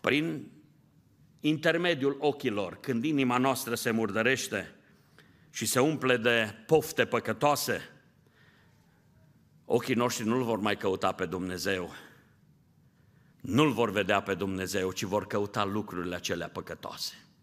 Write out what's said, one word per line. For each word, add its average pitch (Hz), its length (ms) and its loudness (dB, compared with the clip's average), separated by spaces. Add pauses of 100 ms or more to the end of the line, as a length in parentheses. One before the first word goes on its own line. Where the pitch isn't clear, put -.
prin 151 500 -2 (880)
intermediul 156 800 2
ochilor, 104 600 -2
când 120 240 -2
inima 135 340 2
noastră 127 380 0
se 117 160 -2
murdărește 110 840 0 (720)
și - 160 -6
se 123 140 2
umple 131 380 4
de 113 380 2 (100)
pofte 147 400 4
păcătoase, 120 840 0 (1800)
ochii 123 300 0
noștri 120 300 0
nu-L 123 180 2
vor 113 160 0
mai 104 180 2
căuta 95 340 0
pe 92 140 -2
Dumnezeu, 90 680 -4 (1500)
nu-L 139 300 2
vor 110 200 0
vedea 98 300 2
pe 98 120 -2
Dumnezeu, 92 580 -2
ci - 120 -6
vor 95 240 -2
căuta 104 360 -2
lucrurile 90 520 -4
acelea 85 340 -6
păcătoase. - 640 -10 (300)